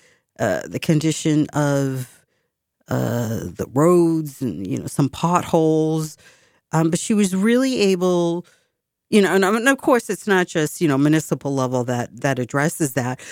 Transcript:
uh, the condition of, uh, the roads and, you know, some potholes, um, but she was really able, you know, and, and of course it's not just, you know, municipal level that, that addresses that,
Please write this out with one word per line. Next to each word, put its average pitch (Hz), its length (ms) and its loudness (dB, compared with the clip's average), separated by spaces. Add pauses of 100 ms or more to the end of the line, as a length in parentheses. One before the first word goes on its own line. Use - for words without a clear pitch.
(400)
uh, 92 260 0
the 90 140 -6
condition 151 720 0
of, 139 720 -2 (640)
uh, 117 560 -4
the 87 300 -8
roads 160 680 2
and, 98 260 -6
you 131 120 -4
know, - 80 -8
some 139 240 0
potholes, 156 1040 0 (560)
um, 160 180 2
but 175 80 -2
she - 140 -4
was 202 240 2
really 240 440 2
able, 175 680 0 (640)
you 214 100 6
know, 175 140 2
and, 196 100 4
and 220 240 0
of 269 100 2
course 247 300 2
it's - 180 -6
not 185 200 2
just, - 340 -2
you 170 80 2
know, 139 80 2
municipal 147 580 0
level 127 300 0
that, 120 380 -6
that 139 160 0
addresses 143 560 -2
that, 127 260 -4 (120)